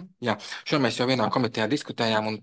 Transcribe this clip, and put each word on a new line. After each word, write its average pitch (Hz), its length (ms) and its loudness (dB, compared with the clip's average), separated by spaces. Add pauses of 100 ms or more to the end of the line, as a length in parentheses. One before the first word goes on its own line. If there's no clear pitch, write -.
(300)
Jā, 104 80 2 (300)
šo 147 160 2
mēs 113 160 0
jau 123 100 2
vienā 120 240 2
komitejā 113 380 0
diskutējām 113 600 0
un 107 120 -6